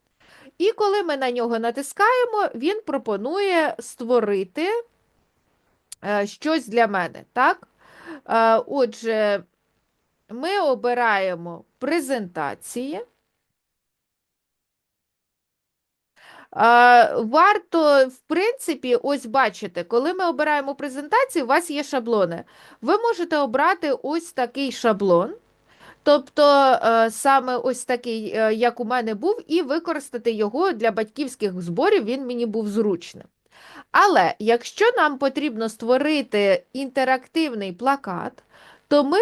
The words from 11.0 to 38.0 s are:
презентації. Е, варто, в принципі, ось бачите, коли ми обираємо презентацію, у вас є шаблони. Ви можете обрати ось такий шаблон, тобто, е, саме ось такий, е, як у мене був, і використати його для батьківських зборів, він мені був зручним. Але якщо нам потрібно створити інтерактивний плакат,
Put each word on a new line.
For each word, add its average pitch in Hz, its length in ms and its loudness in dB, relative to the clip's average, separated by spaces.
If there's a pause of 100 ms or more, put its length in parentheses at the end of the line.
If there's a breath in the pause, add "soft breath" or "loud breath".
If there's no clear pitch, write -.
презентації. 254 1160 -6
Е, 453 80 -12 (4000 loud breath)
варто, 302 920 4
в 254 200 -10
принципі, 330 680 -2
ось 277 300 -2
бачите, 214 580 -2
коли 254 300 -2
ми 370 120 -4
обираємо 294 480 -2
презентацію, 294 720 -2
у 226 40 -8
вас 330 220 2
є 285 140 -4
шаблони. 220 600 -2 (360 loud breath)
Ви 320 180 2
можете 349 400 -2
обрати 285 540 0
ось 320 400 -6
такий 262 400 -4
шаблон, 202 640 0 (680 loud breath)
тобто, 294 400 2 (420)
е, 226 260 2
саме 254 460 0
ось 254 280 -4
такий, 233 520 -6
е, 220 180 2
як 240 260 0
у 247 40 -6
мене 226 300 -2
був, 349 320 -2
і 339 160 0
використати 285 720 -4
його 220 400 -2
для 226 180 0
батьківських 214 720 -6
зборів, 254 420 0
він 254 220 -6
мені 240 200 -4
був 214 220 -4
зручним. 202 560 -4 (680 loud breath)
Але 311 460 4
якщо 233 460 0 (120)
нам 302 220 2
потрібно 269 500 -2
створити 254 1040 0
інтерактивний 262 1000 -2
плакат, 196 600 -4 (560 soft breath)